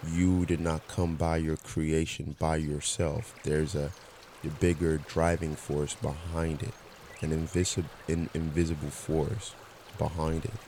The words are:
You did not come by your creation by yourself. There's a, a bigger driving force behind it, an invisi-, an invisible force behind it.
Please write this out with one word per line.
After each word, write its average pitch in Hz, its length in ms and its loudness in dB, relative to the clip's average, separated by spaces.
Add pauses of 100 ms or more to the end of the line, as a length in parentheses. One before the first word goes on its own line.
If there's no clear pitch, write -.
You 90 400 4
did 82 140 2
not 80 280 0
come 85 280 0
by 82 220 2
your 80 200 0
creation 80 800 0
by 80 180 2
yourself. 76 760 -2 (100)
There's 76 320 2
a, 73 160 0 (520)
a 80 40 -4
bigger 80 500 4
driving 80 580 2
force 73 380 -2
behind 82 680 -2
it, - 100 -6 (480)
an 78 80 0
invisi-, 80 560 0 (220)
an 82 260 0
invisible 80 560 0
force 76 640 -2 (440)
behind 80 480 0
it. 110 80 -4 (140)